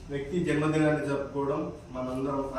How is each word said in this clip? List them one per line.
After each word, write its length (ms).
వ్యక్తి 340
జన్మదినాన్ని 640
జరుపుకోవడం, 680
మనందరం 680